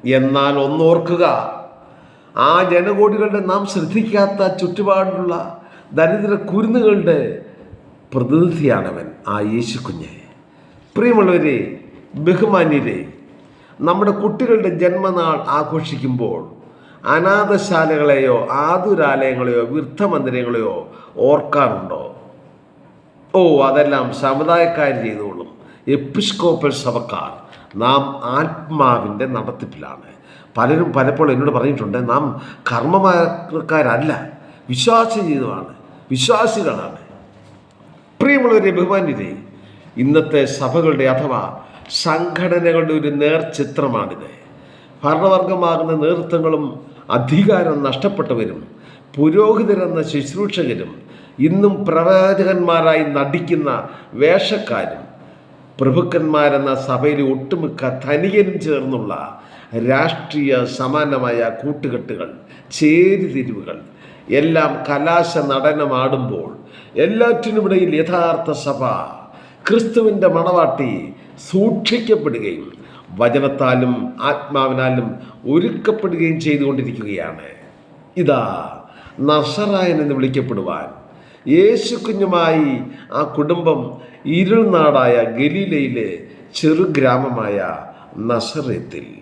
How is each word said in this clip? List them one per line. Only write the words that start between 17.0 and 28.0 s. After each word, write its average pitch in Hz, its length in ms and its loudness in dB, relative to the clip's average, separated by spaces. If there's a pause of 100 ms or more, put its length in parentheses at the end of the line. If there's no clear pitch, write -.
അനാഥശാലകളെയോ 160 1200 2 (300)
ആതുരാലയങ്ങളെയോ 135 1040 0
വൃദ്ധമന്ദിരങ്ങളെയോ 127 1040 -2 (520)
ഓർക്കാറുണ്ടോ? 104 760 0 (1300)
"ഓ, 190 80 4 (280)
അതെല്ലാം 143 360 2 (180)
സമുദായക്കാർ 156 680 2 (140)
ചെയ്തോളും, 101 440 -8 (460)
എപ്പിസ്കോപ്പൽ 147 760 -2 (100)
സഭക്കാർ, 107 480 -6 (520)
നാം 139 200 4 (340)